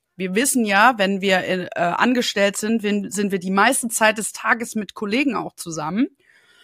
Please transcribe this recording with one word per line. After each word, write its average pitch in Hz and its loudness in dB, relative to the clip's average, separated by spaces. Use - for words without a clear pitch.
Wir 185 -4
wissen 247 2
ja, 208 6
wenn 196 0
wir, 190 2
äh, 180 -2
angestellt 202 0
sind, 214 -2
wenn, 202 -2
sind 208 -2
wir 196 -2
die 185 -6
meiste 220 2
Zeit 220 2
des 208 -6
Tages 226 -2
mit 202 -6
Kollegen 233 -2
auch 165 -6
zusammen. 170 -4